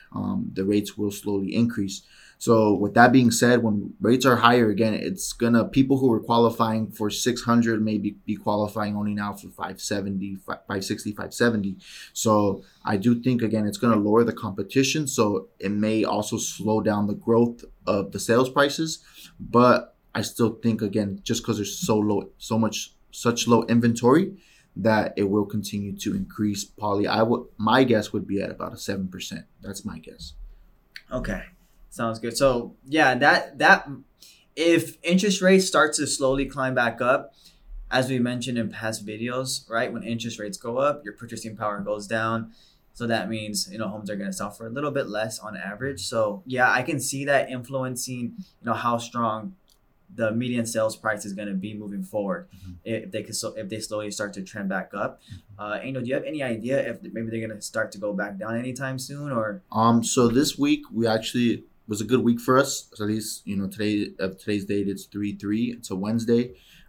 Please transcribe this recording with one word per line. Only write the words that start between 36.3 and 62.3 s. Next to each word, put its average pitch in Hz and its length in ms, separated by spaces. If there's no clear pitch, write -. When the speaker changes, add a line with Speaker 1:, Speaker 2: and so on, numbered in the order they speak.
Speaker 2:
climb 131 280
back 117 280
up, 131 320
as 131 180
we 131 100
mentioned 123 380
in 110 140
past 110 340
videos, 123 640
right, 113 240
when 117 100
interest 117 380
rates 104 160
go 120 220
up, 143 260
your 104 80
purchasing 113 420
power 104 260
goes 104 260
down. 113 460
So 120 120
that 110 220
means, 107 420
you 104 60
know, 110 120
homes 104 200
are 104 80
gonna 98 160
sell 104 160
for 113 180
a 113 40
little 143 200
bit 131 200
less 110 280
on 107 160
average. 107 520
So, 107 400
yeah, 123 260
I 123 100
can 151 160
see 139 280
that 139 240
influencing, 127 880
you - 260
know, 117 80
how 117 240
strong 110 580
the 110 180
median 120 320
sales 110 320
price 104 300
is 98 80
gonna 101 200
be 104 200
moving 101 300
forward 98 520
Speaker 1:
Mm-hmm. 90 160
Speaker 2:
if 110 260
they 107 120
can, - 120
so 113 200
if 107 140
they 107 120
slowly 107 300
start 98 240
to 98 80
trend 98 280
back 92 240
up. 107 280
Speaker 1:
Mm-hmm. - 400
Speaker 2:
Uh, 104 200
Angel, 127 200
do 117 60
you 131 60
have - 100
any 151 180
idea 120 460
if - 140
maybe 117 280
they're 113 160
gonna 107 140
start 110 320
to 98 60
go 101 160
back 101 240
down 110 200
anytime 131 400
soon, 143 320
or? 107 300
Speaker 1:
Um, 113 320
so 120 260
this 139 300
week 147 320
we 113 160
actually, 113 580
was 107 120
a 107 40
good 120 180
week 117 180